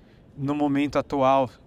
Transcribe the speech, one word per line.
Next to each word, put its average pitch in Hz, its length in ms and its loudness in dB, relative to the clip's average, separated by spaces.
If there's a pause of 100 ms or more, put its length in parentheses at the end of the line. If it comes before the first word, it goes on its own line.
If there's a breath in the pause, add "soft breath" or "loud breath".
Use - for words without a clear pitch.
(380 loud breath)
no 139 160 -4
momento 147 460 0
atual 135 500 2 (180)